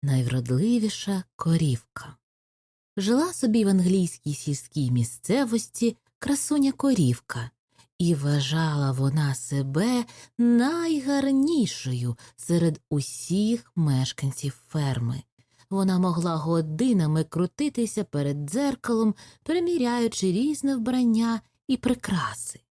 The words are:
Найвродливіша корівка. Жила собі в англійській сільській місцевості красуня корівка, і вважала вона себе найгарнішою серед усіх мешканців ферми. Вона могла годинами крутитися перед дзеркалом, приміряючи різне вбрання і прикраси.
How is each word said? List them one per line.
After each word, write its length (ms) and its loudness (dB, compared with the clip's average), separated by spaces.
Найвродливіша 1200 0
корівка. 800 -2
Жила 360 2
собі 320 2
в 40 4
англійській 640 2
сільській 560 -4
місцевості 1040 0
красуня 540 0
корівка, 760 0
і 160 2
вважала 760 0
вона 420 0
себе 720 -2
найгарнішою 1800 2
серед 440 0
усіх 840 -2
мешканців 920 -2
ферми. 540 -4
Вона 280 0
могла 380 0
годинами 880 0
крутитися 800 -4
перед 320 -2
дзеркалом, 760 -2
приміряючи 880 0
різне 440 0
вбрання 640 2
і 80 0
прикраси. 840 -2